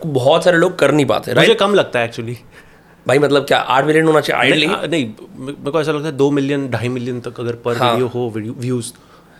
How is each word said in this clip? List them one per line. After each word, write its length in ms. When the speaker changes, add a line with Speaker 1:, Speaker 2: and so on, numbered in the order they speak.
Speaker 1:
बहुत 380
सारे 140
लोग 200
कर 140
नहीं 140
पाते, 280
Speaker 2:
मुझे 120
Speaker 1:
राइट? 120
Speaker 2:
कम 160
लगता 240
है 140
actually। 220
Speaker 1:
भाई, 100
मतलब, 240
क्या 160
आठ 260
मिलियन 200
होना 160
चाहिए 300
Speaker 2:
नहीं, 120
Speaker 1:
ideally? 220
Speaker 2:
आ, 60
नहीं, 160
मे-, 200
मेरे 120
को 100
ऐसा 120
लगता 140
है 100
दो 140
मिलियन, 380
ढाई 200
मिलियन 320
तक 200
अगर 160
per 100
Speaker 1:
हाँ। 200
Speaker 2:
video 180
हो 200
वीडियो, 240
व्यूज, 340